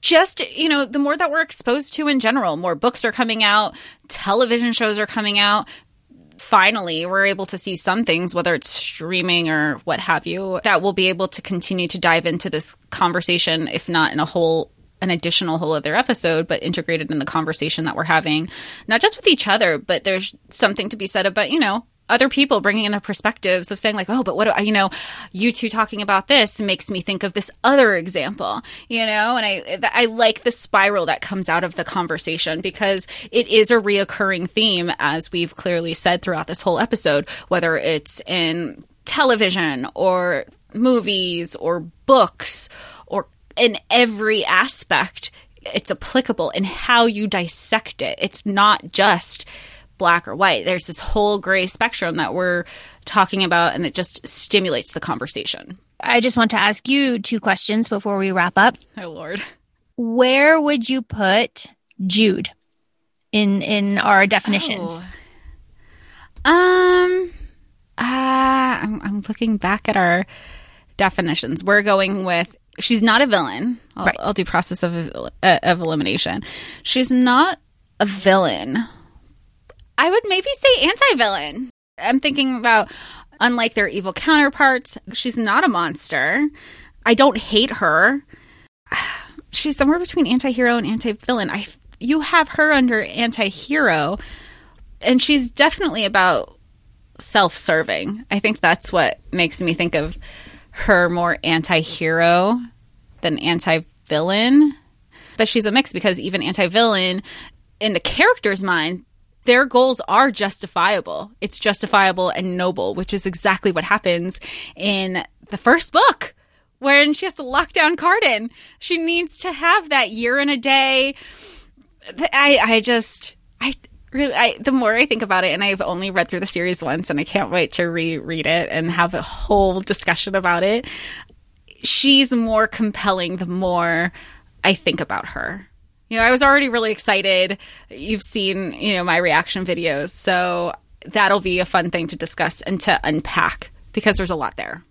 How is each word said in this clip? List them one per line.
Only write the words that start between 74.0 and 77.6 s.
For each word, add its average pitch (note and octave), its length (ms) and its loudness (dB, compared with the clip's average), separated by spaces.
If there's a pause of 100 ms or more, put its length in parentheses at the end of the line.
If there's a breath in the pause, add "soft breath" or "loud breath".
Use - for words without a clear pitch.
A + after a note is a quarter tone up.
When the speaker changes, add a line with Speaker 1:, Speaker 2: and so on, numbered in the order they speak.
Speaker 2:
Right. F3+ 140 0
Speaker 1:
I'll G3+ 140 -4
do G3 120 -2
process F3+ 380 -2
of, F3 100 -2 (500)
uh, F#3 200 6
of F3 180 2
elimination. D3+ 640 -2 (380 loud breath)
She's B3+ 300 0
not B3+ 480 4 (400)